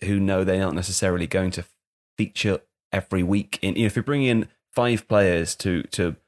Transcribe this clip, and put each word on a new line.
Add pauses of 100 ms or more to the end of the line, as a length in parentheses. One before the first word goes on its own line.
who
know
they
aren't
necessarily
going
to (540)
feature (320)
every
week?
In,
you
know,
if
you're
bringing
in (220)
five
players
to,
to, (120)